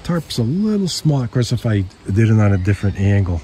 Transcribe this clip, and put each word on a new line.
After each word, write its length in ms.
Tarp's 340
a 60
little 460
small. 340
Of 80
course, 200
if 140
I 200
did 240
it 100
on 120
a 60
different 420
angle 440